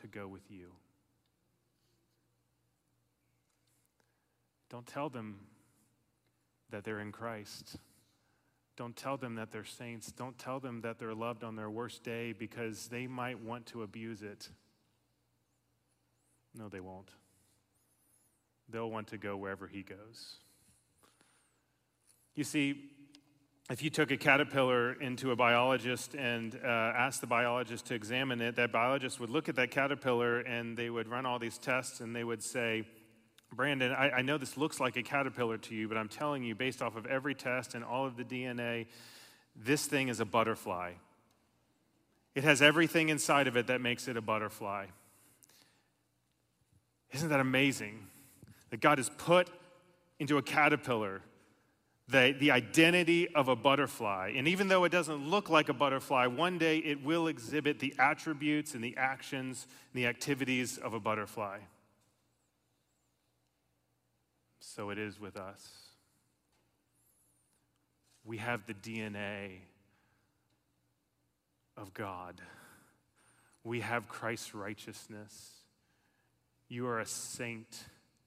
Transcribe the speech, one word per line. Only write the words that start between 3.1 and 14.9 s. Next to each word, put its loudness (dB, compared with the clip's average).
Don't -14
tell -6
them -12
that -10
they're -6
in -10
Christ. -12
Don't -12
tell -4
them -8
that -8
they're -10
saints. -14
Don't -12
tell -8
them -10
that -8
they're -8
loved -6
on -10
their -8
worst -8
day, -8
because -10
they -8
might -6
want -10
to -10
abuse -10
it. -14